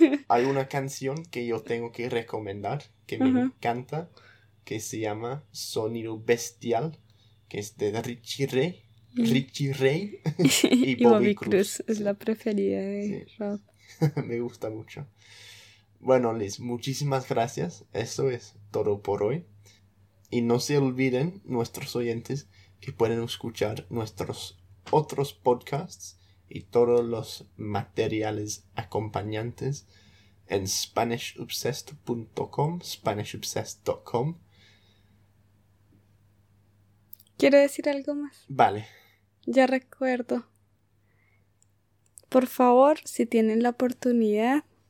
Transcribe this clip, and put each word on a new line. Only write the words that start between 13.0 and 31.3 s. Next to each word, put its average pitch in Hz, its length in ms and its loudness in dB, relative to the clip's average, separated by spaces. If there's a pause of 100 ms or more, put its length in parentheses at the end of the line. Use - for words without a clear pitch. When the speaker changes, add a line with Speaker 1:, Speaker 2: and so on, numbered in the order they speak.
Speaker 1:
Sí. - 120 -20
Speaker 2:
Rob. 208 220 -4 (280)
Speaker 1:
<laughs> 143 380 -2
Me 117 140 -4
gusta 117 280 -6
mucho. 110 380 -12 (920)
Bueno, 123 340 4
Liz, 104 260 -6
muchísimas 127 680 -4
gracias. 139 680 -4
Eso 135 360 -4
es - 260 -10 (140)
todo 104 300 -2
por 101 220 -2
hoy. 131 240 -2 (840)
Y 120 140 0
no 117 180 4
se 147 160 0
olviden, 131 720 2
nuestros - 500 -4
oyentes, 120 520 -4 (320)
que - 120 -12
pueden 117 300 0
escuchar 113 640 -6
nuestros - 720 -8 (280)
otros 151 420 0
podcasts - 840 -2 (300)
y - 160 -12
todos 120 380 4
los 113 540 -8
materiales 107 1160 -4
acompañantes 110 1120 -6 (600)
en 95 220 -2
Spanish - 720 -4